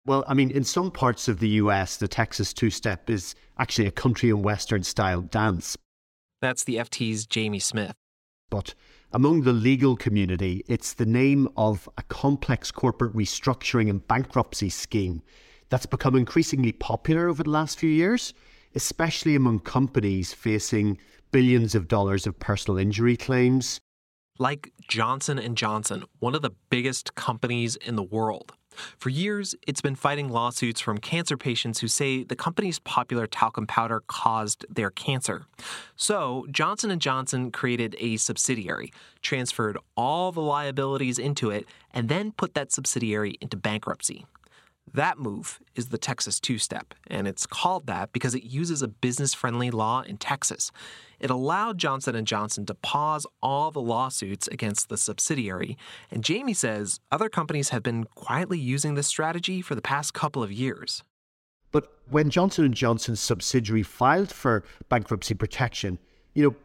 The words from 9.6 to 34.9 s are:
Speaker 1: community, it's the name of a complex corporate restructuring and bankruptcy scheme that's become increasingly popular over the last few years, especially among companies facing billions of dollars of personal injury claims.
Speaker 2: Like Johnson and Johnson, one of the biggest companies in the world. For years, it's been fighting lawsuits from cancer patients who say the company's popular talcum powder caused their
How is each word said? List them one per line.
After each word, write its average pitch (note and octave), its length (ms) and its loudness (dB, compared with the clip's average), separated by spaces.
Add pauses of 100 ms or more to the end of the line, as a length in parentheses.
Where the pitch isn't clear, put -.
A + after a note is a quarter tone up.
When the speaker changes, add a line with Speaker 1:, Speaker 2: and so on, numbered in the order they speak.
Speaker 1:
community, F#2+ 720 0
it's - 240 -2
the - 120 0
name C3 520 4
of G#2+ 400 2
a - 60 -10
complex - 680 0
corporate A#2+ 420 0
restructuring A2 760 0
and G2 180 -2
bankruptcy A#2 640 0
scheme F#2 520 -2 (460)
that's - 180 0
become C3 300 2
increasingly C3 560 4
popular D#3+ 560 0
over D#3+ 160 0
the D3 60 0
last D3+ 280 0
few E3 120 2
years, F3 440 2 (420)
especially D#3 600 2
among B2+ 220 4
companies G2+ 760 0
facing G#2+ 640 0 (360)
billions B2 420 6
of F#2+ 140 2
dollars G2 400 2
of G2+ 100 -4
personal G2+ 400 0
injury G#2+ 400 4
claims. B2+ 640 2 (560)
Speaker 2:
Like C#3 340 -2 (160)
Johnson C3 520 0
and A#2+ 180 -4
Johnson, G#2+ 460 -2 (160)
one B2 160 0
of D3+ 80 -2
the A#2+ 80 -2 (180)
biggest B2 460 0
companies A#2+ 640 -2
in A#2 180 -4
the G#2 80 0
world. G#2+ 500 -4 (420)
For - 140 -4
years, G3 460 -2 (100)
it's C#3+ 160 -4
been C#3 140 0
fighting C#3+ 340 0
lawsuits A#2 500 0
from G#2+ 200 -2
cancer E3 360 -2
patients A#2 440 -2
who A#2 80 -2
say C3 360 0
the A#2+ 120 -8
company's E3+ 420 -2
popular A#2+ 480 0
talcum A2 400 0
powder A2+ 400 0
caused A2 640 0
their G#2 220 -2